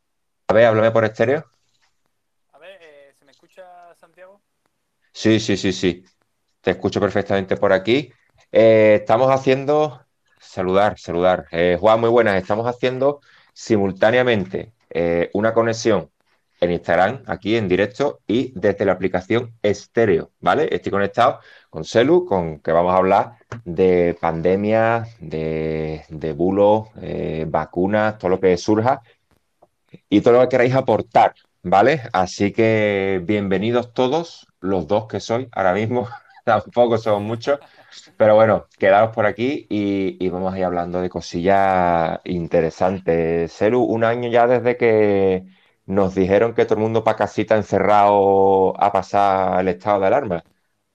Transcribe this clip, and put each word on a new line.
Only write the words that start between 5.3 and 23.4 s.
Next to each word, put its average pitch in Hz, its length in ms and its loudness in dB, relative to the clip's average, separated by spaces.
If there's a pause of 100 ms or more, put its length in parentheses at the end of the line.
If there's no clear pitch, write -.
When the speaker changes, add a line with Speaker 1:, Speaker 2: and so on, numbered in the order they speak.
Speaker 1:
sí, 107 160 -2
sí, 95 160 -2
sí. 92 320 -4 (560)
Te 92 120 -2
escucho 95 280 -4
perfectamente 98 560 -2
por 98 160 0
aquí. 110 400 0 (400)
Eh, 110 480 4
estamos 120 320 0
haciendo, 135 720 -2 (340)
saludar, 95 600 -2
saludar. 90 520 -2
Eh, 87 280 0
Juan, 110 220 2
muy 117 80 2
buenas. 104 260 2
Estamos 104 320 -4
haciendo 127 540 -4 (320)
simultáneamente, 104 1200 0 (160)
eh, 85 440 -2
una 110 200 0
conexión 113 580 -2 (480)
en 87 120 0
Instagram, 92 540 0
aquí 98 320 -4
en 107 100 -2
directo, 104 600 -2
y 131 280 -2
desde 101 300 -2
la 95 60 2
aplicación 92 720 -4
Estéreo, 104 640 -2 (120)
¿vale? 104 300 0
Estoy - 200 -6
conectado 101 480 -2 (320)
con 80 120 -10
Celu, 139 400 2
con 85 360 -4
que - 120 -6
vamos 87 220 2
a 92 40 4
hablar 98 400 2 (280)